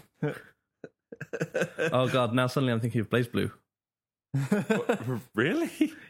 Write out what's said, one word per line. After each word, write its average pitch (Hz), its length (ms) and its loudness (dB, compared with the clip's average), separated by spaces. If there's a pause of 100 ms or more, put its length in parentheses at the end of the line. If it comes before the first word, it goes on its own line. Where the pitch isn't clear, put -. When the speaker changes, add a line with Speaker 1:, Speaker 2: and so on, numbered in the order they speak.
(200)
Speaker 1:
<laughs> 143 140 -2 (1600)
Speaker 2:
oh 127 160 4
god, 120 260 2
now 127 120 4
suddenly 127 260 0
I'm 113 80 0
thinking 117 200 0
of 98 100 -4
BlazBlue. 107 420 0 (800)
Speaker 3:
What, 202 680 0 (280)
<laughs> - 60 -18
really? 254 580 0 (180)